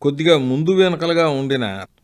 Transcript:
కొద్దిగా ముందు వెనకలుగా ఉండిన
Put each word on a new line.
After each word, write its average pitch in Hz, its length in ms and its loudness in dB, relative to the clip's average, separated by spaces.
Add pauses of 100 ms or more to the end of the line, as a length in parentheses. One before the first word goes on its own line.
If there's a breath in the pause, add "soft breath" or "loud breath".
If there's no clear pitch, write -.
కొద్దిగా 151 360 2
ముందు 139 340 0
వెనకలుగా 170 580 2
ఉండిన 131 560 -4 (180)